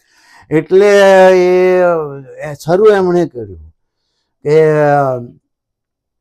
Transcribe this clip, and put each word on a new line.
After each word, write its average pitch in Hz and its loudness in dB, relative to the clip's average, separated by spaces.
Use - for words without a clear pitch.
એટલે 175 0
એ, 185 0
એ 143 -14
શરૂ 185 0
એમણે 185 0
કર્યું 92 -16
કે, 156 0